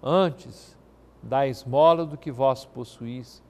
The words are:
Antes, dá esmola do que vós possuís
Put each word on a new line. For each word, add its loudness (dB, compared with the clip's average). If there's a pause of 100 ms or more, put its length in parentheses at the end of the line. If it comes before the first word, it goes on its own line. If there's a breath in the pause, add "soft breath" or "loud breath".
Antes, -2 (460)
dá 0
esmola 2
do -12
que -10
vós 0
possuís -14